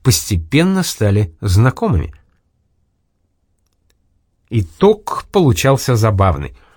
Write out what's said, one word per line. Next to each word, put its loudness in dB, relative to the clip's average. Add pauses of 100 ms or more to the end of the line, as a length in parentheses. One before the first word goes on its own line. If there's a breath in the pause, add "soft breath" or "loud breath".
постепенно 0
стали -2
знакомыми. 0 (2500)
Итог 0
получался 0
забавный. 0 (200 loud breath)